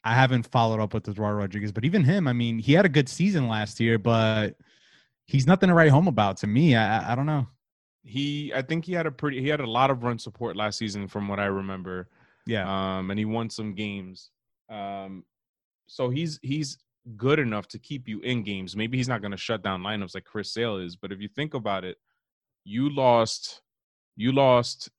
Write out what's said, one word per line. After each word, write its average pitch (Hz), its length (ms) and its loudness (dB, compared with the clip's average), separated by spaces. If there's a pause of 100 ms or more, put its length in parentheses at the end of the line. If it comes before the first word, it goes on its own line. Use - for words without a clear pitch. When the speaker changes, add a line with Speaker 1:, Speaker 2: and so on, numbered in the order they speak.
Speaker 1:
I 113 100 0
haven't 127 300 4
followed 113 380 0
up 104 120 -2
with 110 140 -4
Eduardo 104 320 -2
Rodriguez, 101 320 -4
but 110 140 -4
even 175 180 2
him, 170 240 4
I 123 60 0
mean, 117 260 -2
he 117 140 4
had 196 120 8
a 180 40 4
good 139 200 2
season 170 380 0
last 107 320 -4
year, 113 180 4
but 110 580 2 (720)
he's 135 220 2
nothing 185 220 6
to 175 60 6
write 160 160 8
home 165 180 6
about 104 280 2
to 107 100 -6
me. 127 280 6
I, 110 240 2
I, 101 120 -4
I 120 40 2
don't 135 100 -2
know. 147 220 0 (560)
Speaker 2:
He, 143 500 -6
I 135 80 -2
think 156 220 -4
he 180 100 -8
had 170 120 -2
a 151 60 -2
pretty, 131 300 -4
he 135 80 -2
had 147 120 0
a 117 80 -4
lot 127 200 4
of 123 140 0
run 120 160 0
support 107 380 -8
last 107 200 -2
season 101 300 -6
from 104 220 -6
what 101 100 -2
I 101 60 0
remember. 95 640 -6 (360)
Speaker 1:
Yeah. 98 520 -2
Speaker 2:
Um, 92 140 -4
and 101 80 -4
he 107 60 -2
won 113 240 -4
some 107 240 -8
games. 98 580 -10 (380)
Um, 98 540 -12 (640)
so 127 220 -6
he's, 156 320 -4
he's 139 360 -6 (400)
good 139 220 2
enough 110 300 -2
to 101 100 -14
keep 131 280 -12
you 107 140 -8
in 120 220 -4
games. 95 320 -8
Maybe 117 220 -4
he's 127 120 0
not 113 120 -2
gonna 101 160 -8
shut 110 260 -4
down 95 180 -2
lineups 101 340 -6
like 95 100 -12
Chris - 280 -10
Sale 113 260 -2
is, 90 180 -10
but 98 160 -12
if 98 80 -12
you 104 60 -10
think 151 260 -8
about 104 320 -4
it, 90 120 -10 (680)
you 131 280 -2
lost, 120 680 2 (540)
you 117 160 -2
lost 127 680 4